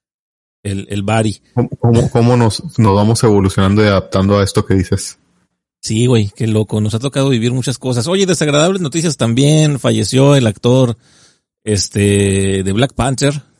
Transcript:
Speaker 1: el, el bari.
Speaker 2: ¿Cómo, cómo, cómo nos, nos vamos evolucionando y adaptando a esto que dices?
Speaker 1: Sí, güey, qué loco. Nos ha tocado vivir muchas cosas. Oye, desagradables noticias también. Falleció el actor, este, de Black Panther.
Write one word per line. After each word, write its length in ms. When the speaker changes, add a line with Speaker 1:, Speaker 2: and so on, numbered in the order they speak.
Speaker 1:
el, 260
el 140
bari. 380
Speaker 2:
¿Cómo, 140
cómo, 320
cómo 260
nos, 260
nos 160
vamos 280
evolucionando 600
y 40
adaptando 520
a 40
esto 220
que 100
dices? 420
Speaker 1:
Sí, 240
güey, 300
qué 120
loco. 340
Nos 120
ha 60
tocado 300
vivir 240
muchas 240
cosas. 300
Oye, 180
desagradables 560
noticias 360
también. 640
Falleció 560
el 100
actor, 520
este, 1000
de 100
Black 200
Panther. 480